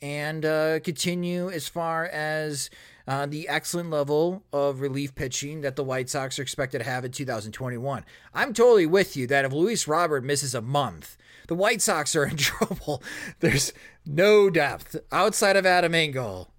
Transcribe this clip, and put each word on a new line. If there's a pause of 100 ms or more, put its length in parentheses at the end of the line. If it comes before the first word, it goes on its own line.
and,
uh,
continue
as
far
as, (380)
uh,
the
excellent
level
of
relief
pitching
that
the
White
Sox
are
expected
to
have
in
two
thousand
twenty-one. (280)
I'm
totally
with
you
that
if
Luis
Robert
misses
a
month, (300)
the
White
Sox
are
in
<laughs>
trouble. (380)
There's (320)
no
depth (140)
outside
of
Adam
Engel.